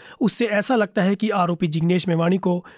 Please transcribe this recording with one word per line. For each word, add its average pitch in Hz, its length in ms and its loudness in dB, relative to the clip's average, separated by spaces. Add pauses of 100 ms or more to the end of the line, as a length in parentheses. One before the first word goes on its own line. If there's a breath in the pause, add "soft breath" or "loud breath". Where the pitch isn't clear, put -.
(220 loud breath)
उससे 240 240 0
ऐसा 208 300 0
लगता 214 260 0
है 196 140 2
कि 214 140 -2
आरोपी 175 380 0
जिग्नेश 165 400 0
मेवाणी 170 300 2
को 180 280 -2 (120 loud breath)